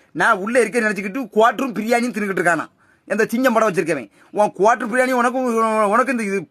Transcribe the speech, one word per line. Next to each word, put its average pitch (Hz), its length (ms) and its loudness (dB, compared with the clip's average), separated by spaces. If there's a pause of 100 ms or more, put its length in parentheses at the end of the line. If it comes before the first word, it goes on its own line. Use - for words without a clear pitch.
(200)
நான் 208 240 2
உள்ள 233 180 -4
இருக்கேன்னு 220 240 0
நினைச்சுக்கிட்டு 202 360 -4 (120)
குவாட்டரும் 226 440 2
பிரியாணியும் 233 360 -2
தின்னுக்கிட்டு 196 280 -4
இருக்கானா, 165 240 0 (460)
எந்த 214 200 0
சிங்கம் 247 240 2
படம் 220 120 4
வச்சிருக்கவன். 156 400 -2 (300)
உன் 208 200 2
குவாட்டர் 220 340 2
பிரியாணி 254 280 2
உனக்கும், 247 300 0 (440)
உனக்கு 254 220 0
இந்த 226 140 -4
இது 196 100 -2 (100)